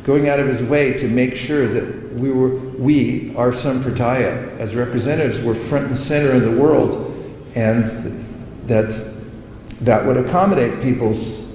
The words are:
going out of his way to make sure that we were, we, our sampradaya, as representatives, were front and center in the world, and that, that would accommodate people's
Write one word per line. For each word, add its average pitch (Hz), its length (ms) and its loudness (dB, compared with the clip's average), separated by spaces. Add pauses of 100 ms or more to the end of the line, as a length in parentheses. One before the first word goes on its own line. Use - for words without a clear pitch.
going 139 240 4
out 143 120 2
of 139 60 0
his 123 160 0
way 135 320 2
to 123 140 -2
make 123 280 2
sure 143 300 0
that - 480 -4
we 131 180 -2
were, 131 240 2
we, 127 800 0
our 123 140 2
sampradaya, 123 1080 0
as 110 160 -6
representatives, 123 680 0
were 117 140 0
front 131 320 -2
and 127 100 -2
center 147 360 2
in 113 220 4
the 123 60 4
world, - 460 4 (480)
and 113 300 2 (800)
that, 110 280 2 (880)
that 120 240 4
would 127 120 2
accommodate 139 680 2
people's 113 580 0 (140)